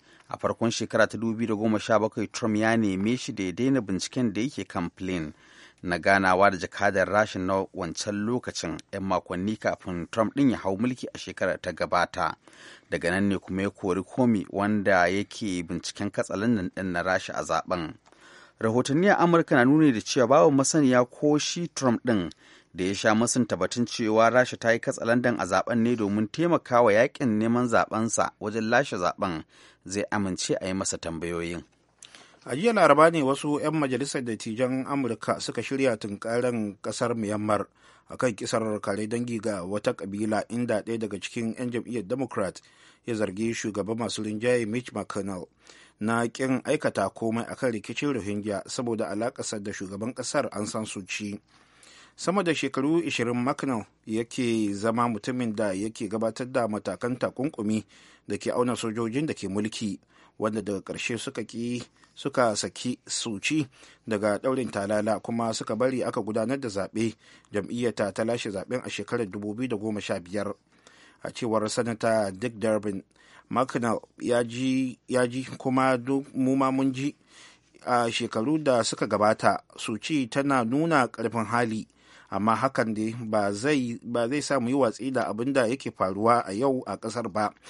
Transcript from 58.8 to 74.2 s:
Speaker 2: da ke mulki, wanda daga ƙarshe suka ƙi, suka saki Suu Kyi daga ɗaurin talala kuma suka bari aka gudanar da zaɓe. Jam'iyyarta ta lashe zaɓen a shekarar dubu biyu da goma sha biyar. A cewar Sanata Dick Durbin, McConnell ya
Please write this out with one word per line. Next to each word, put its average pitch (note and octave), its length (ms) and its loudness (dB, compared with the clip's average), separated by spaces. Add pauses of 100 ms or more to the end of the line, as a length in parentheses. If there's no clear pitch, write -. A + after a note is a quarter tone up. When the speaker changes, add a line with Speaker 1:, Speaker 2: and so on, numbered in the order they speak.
Speaker 2:
da A2+ 80 -2
ke G2+ 140 -8
mulki, G#2 520 -4 (380)
wanda G#2+ 240 -2
daga F#2+ 180 -4
ƙarshe F2+ 380 -6
suka - 260 -8
ƙi, A#2+ 380 -6 (320)
suka A#2+ 420 0
saki B2 500 -6
Suu - 340 -6
Kyi D3+ 260 0 (420)
daga G#2 300 2
ɗaurin C3 320 0
talala G#2 520 0
kuma A#2 320 -2
suka - 220 -4
bari B2 280 0
aka A#2 160 -2
gudanar A2+ 400 -2
da C3 80 -6
zaɓe. G#2 460 -2 (380)
Jam'iyyarta G#2 600 -2
ta A2 120 -2
lashe A#2 260 -2
zaɓen G2 340 -6
a G#2 60 -10
shekarar A#2 360 -4
dubu G#2 280 -6
biyu B2 140 -6
da A#2 80 -4
goma G#2 240 -4
sha G2 200 -4
biyar. G2+ 320 -6 (720)
A - 80 -6
cewar G#2+ 380 -2
Sanata A2 680 0
Dick A#2 200 -6
Durbin, G#2 440 0 (480)
McConnell A#2+ 500 0 (180)
ya A#2+ 260 2